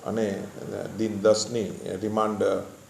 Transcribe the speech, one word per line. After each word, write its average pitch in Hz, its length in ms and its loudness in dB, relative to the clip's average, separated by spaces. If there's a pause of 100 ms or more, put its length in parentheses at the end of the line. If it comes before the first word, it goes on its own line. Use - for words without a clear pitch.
અને 101 380 0 (540)
દિન 104 240 0
દસની 107 420 4 (380)
રિમાન્ડ 107 420 2 (460)